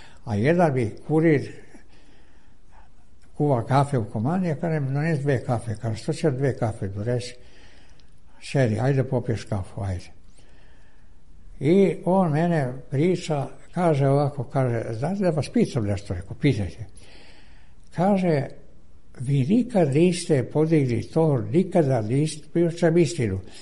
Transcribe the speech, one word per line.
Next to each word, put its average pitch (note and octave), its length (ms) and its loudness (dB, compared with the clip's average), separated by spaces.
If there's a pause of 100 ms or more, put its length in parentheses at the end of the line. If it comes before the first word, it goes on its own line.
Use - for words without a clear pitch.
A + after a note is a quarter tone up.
(240)
A A2+ 120 -2
jedan D#3 380 4
mi B2 160 0 (160)
kurir D3+ 580 2 (1700)
kuva C#3 300 2
kafe C#3 320 2
u G#2+ 60 0
komandi, D#3 440 -2
ja D3+ 60 0
kažem, C#3+ 400 -2
"Donesi D3 280 0
dve C#3+ 220 0
kafe." A2+ 380 -2
Kaže, A2+ 140 -2
"Što - 160 -4
će D#3 180 0
dve C3 280 0
kafe, G#2+ 300 -2
donesi. A2 460 -4 (1080)
Sedi, A2+ 380 2
ajde C3+ 240 2
popiješ A#2+ 400 -2
kafu, G#2 380 -4
ajde." F#2 220 -4 (1600)
I F3+ 440 6
on F3 280 4
mene D3+ 400 2 (180)
priča, D3+ 560 0 (260)
kaže D#3 360 4
ovako, C#3 360 2
kaže, A#2+ 460 0
"Znate D#3 320 -2
da F3+ 80 4
vas D3+ 180 0
pitam D#3+ 360 2
nešto?" G2+ 300 -2
Rekao, - 260 -8
"Pitajte." G2+ 460 0 (1120)
Kaže, F3 500 4 (720)
"Vi C3+ 300 2
nikad G3 460 4
niste E3+ 500 4
podigli D3 640 2
ton, C#3+ 420 2
nikada D#3+ 480 4
niste, C#3 520 0
pričam E3+ 460 4
istinu, A#2 420 2 (220)